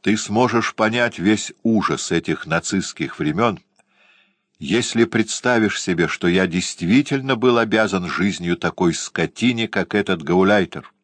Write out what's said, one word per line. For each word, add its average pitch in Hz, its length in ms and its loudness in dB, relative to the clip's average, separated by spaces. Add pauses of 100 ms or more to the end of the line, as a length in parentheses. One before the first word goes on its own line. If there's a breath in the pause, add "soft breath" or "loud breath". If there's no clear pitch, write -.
Ты 107 140 2
сможешь 113 580 0
понять 117 440 0
весь 104 340 2 (100)
ужас 101 500 0
этих 82 340 -2
нацистских 82 720 -4
времён, 85 400 0 (1000 soft breath)
если 113 460 0
представишь 110 760 0
себе, 85 280 0
что - 200 -2
я 92 180 4
действительно 123 920 0
был 120 220 2
обязан 101 500 0
жизнью 87 480 -2
такой 85 360 0
скотине, 113 760 -2
как 98 280 -4
этот 95 280 0
Гауляйтер 92 720 2 (120)